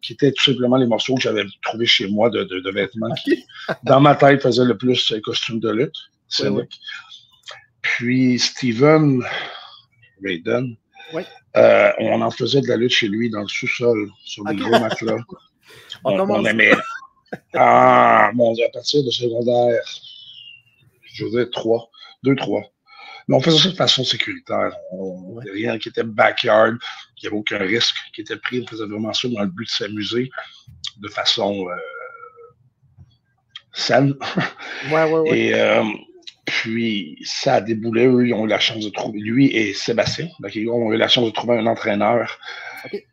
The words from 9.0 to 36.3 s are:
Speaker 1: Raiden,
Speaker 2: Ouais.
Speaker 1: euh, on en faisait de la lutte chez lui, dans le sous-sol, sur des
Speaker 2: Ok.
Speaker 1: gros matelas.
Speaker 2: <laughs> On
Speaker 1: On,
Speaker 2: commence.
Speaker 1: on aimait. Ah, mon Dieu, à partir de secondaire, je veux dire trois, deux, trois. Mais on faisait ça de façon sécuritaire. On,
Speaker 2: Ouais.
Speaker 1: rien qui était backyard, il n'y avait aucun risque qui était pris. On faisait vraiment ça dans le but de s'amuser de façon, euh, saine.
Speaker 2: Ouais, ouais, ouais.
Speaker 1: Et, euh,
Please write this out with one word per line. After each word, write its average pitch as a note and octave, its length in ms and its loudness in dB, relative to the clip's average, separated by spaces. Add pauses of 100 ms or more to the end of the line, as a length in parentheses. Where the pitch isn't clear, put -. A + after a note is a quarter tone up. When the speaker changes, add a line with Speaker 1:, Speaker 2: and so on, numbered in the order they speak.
Speaker 1:
Raiden, A2+ 540 -4 (380)
Speaker 2:
Ouais. E3+ 120 -6 (300)
Speaker 1:
euh, G#2+ 420 8
on A2 220 0
en A2+ 100 0
faisait B2 300 0
de A#2+ 80 -2
la A#2 80 2
lutte A#2+ 160 2
chez - 160 2
lui, A2+ 220 -2
dans G#2 120 -6
le G2 60 -8
sous-sol, A#2 600 0 (160)
sur - 200 -14
des G#2 100 -4
Speaker 2:
Ok. F#2+ 60 -4
Speaker 1:
gros A2 180 2
matelas. A2+ 400 -2 (400)
Speaker 2:
<laughs> - 460 -20
On C3 100 2
Speaker 1:
On, - 20 0
Speaker 2:
commence. G3+ 240 0
Speaker 1:
on - 60 0
aimait. A2 260 4 (840)
Ah, A#2+ 800 6
mon A#2 180 2
Dieu, A#2 140 0
à - 40 0
partir C3+ 340 -2
de B2 60 -2
secondaire, A#2+ 720 0 (1300)
je A2 100 -8
veux G#2 60 -6
dire A#2 200 0
trois, A2+ 400 -2 (340)
deux, C3+ 120 4
trois. G#2 260 -4 (680)
Mais C3+ 80 4
on C#3 40 4
faisait D#3+ 180 4
ça F#3+ 120 4
de - 60 -10
façon C3 280 0
sécuritaire. G#2 680 -4 (180)
On, F#2 460 -12
Speaker 2:
Ouais. A#2 160 -14
Speaker 1:
rien A2 260 -4
qui G#2+ 100 -10
était A#2 140 -4
backyard, A2 680 2 (440)
il - 60 -20
n'y - 60 -10
avait G#2 80 -6
aucun G#2 220 -6
risque G#2 360 0 (200)
qui - 80 -16
était A2 140 -10
pris. B2 260 -6
On A#2 40 -12
faisait A2 200 -12
vraiment G#2+ 260 -6
ça B2+ 160 -4
dans A2 140 -4
le G2+ 60 -2
but F#2+ 160 -8
de - 60 -12
s'amuser G#2+ 600 -6 (680)
de G2+ 100 -12
façon, G2 600 -2
euh, F2 60 -8 (2000)
saine. C#3 420 2 (760)
Speaker 2:
Ouais, D#3 140 2
ouais, D#3+ 160 2
ouais. D#3 180 2
Speaker 1:
Et, A2+ 160 2
euh, A2 300 4 (600)